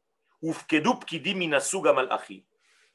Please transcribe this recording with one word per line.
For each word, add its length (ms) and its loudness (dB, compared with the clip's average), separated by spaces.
ufkedu 600 0
pkidim 360 -6
min 160 -2
hasug 340 0
hamalachi. 580 0